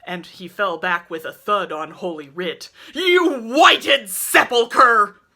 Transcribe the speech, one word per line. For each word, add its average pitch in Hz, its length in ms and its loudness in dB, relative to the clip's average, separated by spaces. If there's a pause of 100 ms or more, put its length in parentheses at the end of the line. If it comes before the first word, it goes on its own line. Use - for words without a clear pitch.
and 180 200 -12
he - 220 -20
fell 185 300 -4
back 180 320 -6
with 160 160 -10
a 135 80 -10
thud 196 380 -4
on 156 200 -8
Holy 160 380 -10
Writ. 160 400 -10 (240)
You 349 480 2
whited 277 680 2
sepulchre! 233 1080 2 (160)